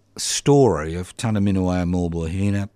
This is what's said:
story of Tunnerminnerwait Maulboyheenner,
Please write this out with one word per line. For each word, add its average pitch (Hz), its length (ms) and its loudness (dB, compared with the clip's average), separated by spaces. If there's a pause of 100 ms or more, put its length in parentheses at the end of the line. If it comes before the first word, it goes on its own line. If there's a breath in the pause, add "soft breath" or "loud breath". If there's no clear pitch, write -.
(160)
story 92 800 2
of 90 200 -10
Tunnerminnerwait 95 720 0
Maulboyheenner, 90 880 -2